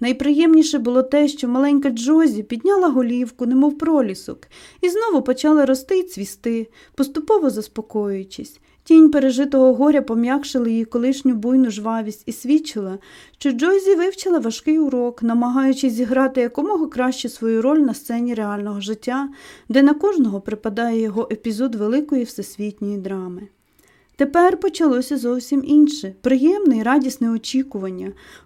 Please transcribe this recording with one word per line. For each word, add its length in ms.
Найприємніше 800
було 240
те, 260
що 200
маленька 420
Джозі 520
підняла 460
голівку, 580
немов 320
пролісок, 680
і 80
знову 340
почала 440
рости 320
й 40
цвісти, 680
поступово 560
заспокоюючись. 1120
Тінь 240
пережитого 640
горя 280
пом'якшила 680
її 160
колишню 500
буйну 360
жвавість 560
і 60
свідчила, 680
що 120
Джозі 440
вивчила 440
важкий 400
урок, 440
намагаючись 680
зіграти 480
якомога 460
краще 420
свою 340
роль 160
на 160
сцені 400
реального 460
життя, 480
де 140
на 120
кожного 460
припадає 600
його 320
епізод 420
великої 500
всесвітньої 760
драми. 500
Тепер 420
почалося 580
зовсім 480
інше, 540
приємне 580
і 40
радісне 480
очікування, 840